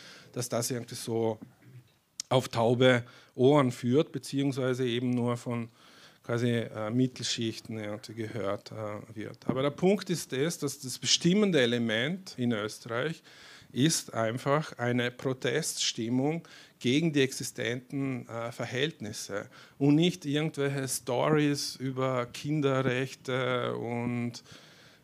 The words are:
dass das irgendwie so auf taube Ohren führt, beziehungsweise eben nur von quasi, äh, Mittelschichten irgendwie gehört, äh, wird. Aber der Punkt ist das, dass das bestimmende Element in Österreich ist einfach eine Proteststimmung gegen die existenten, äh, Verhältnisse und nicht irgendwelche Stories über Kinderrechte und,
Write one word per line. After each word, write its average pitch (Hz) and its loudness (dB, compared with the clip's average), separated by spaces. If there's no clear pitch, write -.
dass 123 -6
das 120 -2
irgendwie 120 -6
so 113 -2
auf 123 2
taube 120 6
Ohren 131 6
führt, 127 2
beziehungsweise 131 -2
eben 123 0
nur 120 0
von 120 -6
quasi, 120 0
äh, 110 -2
Mittelschichten 120 -2
irgendwie 107 -10
gehört, 104 -6
äh, 107 -10
wird. 107 -12
Aber 127 0
der 143 2
Punkt 190 2
ist 156 -4
das, 147 0
dass 139 -4
das 127 -10
bestimmende 185 4
Element 120 2
in 120 2
Österreich 117 -4
ist 151 2
einfach 123 0
eine 120 0
Proteststimmung 131 -2
gegen 147 2
die 143 4
existenten, 131 -4
äh, 117 -8
Verhältnisse 117 -6
und 143 6
nicht 175 2
irgendwelche 143 -2
Stories 143 0
über 131 -2
Kinderrechte 131 -2
und, 120 -4